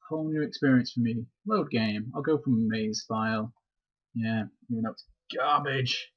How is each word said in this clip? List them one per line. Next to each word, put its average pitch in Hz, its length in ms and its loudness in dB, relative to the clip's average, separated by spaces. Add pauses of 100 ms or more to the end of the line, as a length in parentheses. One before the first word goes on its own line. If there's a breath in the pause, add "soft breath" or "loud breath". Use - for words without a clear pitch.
Whole 156 180 -4
new 156 140 -2
experience 131 520 2
for 127 80 -2
me. 117 260 0 (200)
Load 196 220 0
game. 110 460 0
I'll 147 80 -4
go 151 160 2
from 113 280 2
maze 110 400 -2
file. 110 460 -2 (600)
Yeah, 113 300 0 (260)
even 113 140 -2
though 110 80 -2
it's - 120 -18 (320)
garbage. 143 800 0